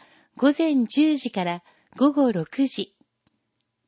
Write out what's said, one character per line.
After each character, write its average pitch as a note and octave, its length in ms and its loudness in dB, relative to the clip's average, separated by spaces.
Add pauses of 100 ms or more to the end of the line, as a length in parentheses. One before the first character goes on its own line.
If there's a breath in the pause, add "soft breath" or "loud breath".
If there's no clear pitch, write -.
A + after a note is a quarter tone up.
(360 soft breath)
午 C#4+ 200 2
前 D4 280 0
十 D4+ 320 0
時 B3+ 160 -6
か F#3+ 100 -4
ら F3 220 -6 (320 soft breath)
午 C4+ 160 2
後 C#4 180 2
六 F#3+ 360 -2
時。 - 280 -8 (920)